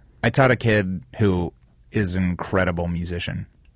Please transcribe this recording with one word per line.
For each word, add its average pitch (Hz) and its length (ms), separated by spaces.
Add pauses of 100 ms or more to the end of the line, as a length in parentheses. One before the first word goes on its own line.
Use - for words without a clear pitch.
(240)
I 117 60
taught 160 220
a 117 40
kid 101 480 (160)
who 90 340 (380)
is 95 240
an 95 80
incredible 90 640
musician 87 580 (300)